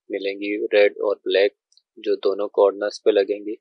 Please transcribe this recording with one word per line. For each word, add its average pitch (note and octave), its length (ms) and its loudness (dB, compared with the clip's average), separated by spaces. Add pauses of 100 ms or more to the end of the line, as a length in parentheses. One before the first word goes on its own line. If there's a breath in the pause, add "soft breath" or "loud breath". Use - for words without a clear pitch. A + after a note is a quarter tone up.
मिलेंगी, G2+ 460 -6 (120)
red G2+ 320 4
और G2+ 180 -2
black, F#2+ 380 0 (420)
जो G#2+ 200 -4
दोनों G2 360 -4
corners G2+ 460 0
पे A2+ 120 2
लगेंगी। G#2 500 0